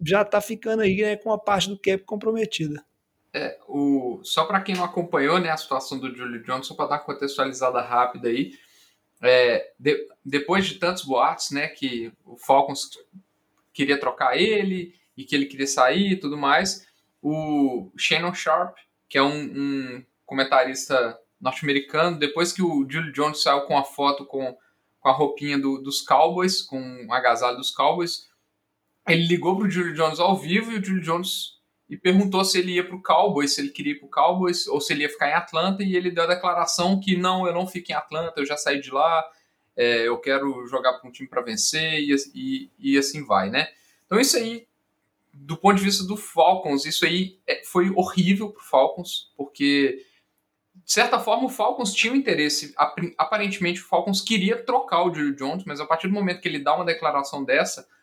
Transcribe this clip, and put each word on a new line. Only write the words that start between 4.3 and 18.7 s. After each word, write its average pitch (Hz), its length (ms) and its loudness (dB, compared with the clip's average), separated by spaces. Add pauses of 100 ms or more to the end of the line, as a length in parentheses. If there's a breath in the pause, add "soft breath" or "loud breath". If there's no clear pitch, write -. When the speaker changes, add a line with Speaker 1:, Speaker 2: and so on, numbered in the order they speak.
Speaker 2:
pra 190 160 0
quem 190 120 -4
não 180 100 -2
acompanhou, 170 540 0
né, 170 120 0
a 156 80 0
situação 131 400 -6
do 127 160 -8
Julio 120 280 -10
Jones, 131 240 -6
só - 80 -12
pra 147 120 -4
dar 143 80 -2
uma 147 100 -4
contextualizada 131 760 -2
rápida 123 460 0
aí, 123 240 -2 (720 loud breath)
é, 123 560 4
de-, 139 300 0 (160)
depois 143 400 0
de 160 120 -6
tantos 180 280 -4
boatos, 135 460 0
né, 147 180 -4
que 117 420 -6 (140)
o 120 140 -20
Falcons - 500 2 (840)
queria 143 260 2
trocar 127 380 0
ele 190 560 0 (200 soft breath)
e - 100 -16
que - 100 -6
ele 139 100 2
queria 139 220 -4
sair 156 460 2
e 180 40 0
tudo 147 220 -6
mais, 151 480 0 (360 loud breath)
o 143 720 0
Shannon 170 360 0
Sharpe, - 480 -2 (260)